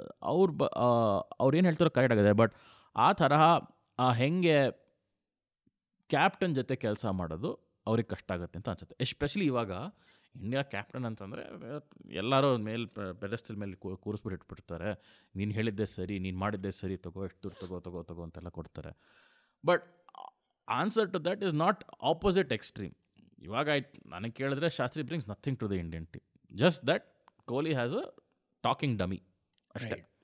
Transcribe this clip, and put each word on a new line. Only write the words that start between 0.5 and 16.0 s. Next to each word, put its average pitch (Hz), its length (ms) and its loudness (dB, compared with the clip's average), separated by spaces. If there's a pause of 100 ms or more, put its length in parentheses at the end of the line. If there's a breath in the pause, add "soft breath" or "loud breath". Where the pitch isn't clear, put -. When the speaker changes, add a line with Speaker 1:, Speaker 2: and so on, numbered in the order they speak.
Speaker 1:
ಬ-, 143 100 0
ಆ, - 220 2 (540)
ಅವ್ರು 135 180 4
ಏನ್ 185 80 6
ಹೇಳ್ತಾರೋ 165 240 4
correct 123 280 4
ಆಗಿದೆ. 101 120 8
But 110 240 6 (420 soft breath)
ಆ 131 180 6
ತರಹ, 151 280 6 (580)
ಆ, 127 120 4
ಹೆಂಗೆ 143 760 2 (1200)
captain 170 460 2
ಜೊತೆ 120 200 -2
ಕೆಲ್ಸ 107 300 -2
ಮಾಡೋದು 92 640 -4 (180)
ಅವ್ರಿಗೆ 113 220 2
ಕಷ್ಟ - 240 -8
ಆಗತ್ತೆ 87 280 -6
ಅಂತ - 100 -8
ಅನ್ಸುತ್ತೆ. - 340 -8
Especially 143 420 -2
ಇವಾಗ 120 260 -2 (640 soft breath)
India 123 280 -4
captain 123 420 -8
ಅಂತಂದ್ರೆ 104 360 -10 (760)
ಎಲ್ಲರೂ 131 420 2
ಮೇಲ್ 110 300 -4
ಪೆ-, 95 320 -10
pedestal 104 380 -8
ಮೇಲೆ 98 160 -8
ಕೂ-, 92 240 -10
ಕೂರಿಸ್ಬಿಟ್ಟು 101 460 -6
ಇಟ್ಬಿಡ್ತಾರೆ. - 800 -10 (140)
"ನೀನ್ 104 160 -2
ಹೇಳಿದ್ದೆ 107 340 -2
ಸರಿ, 95 340 -6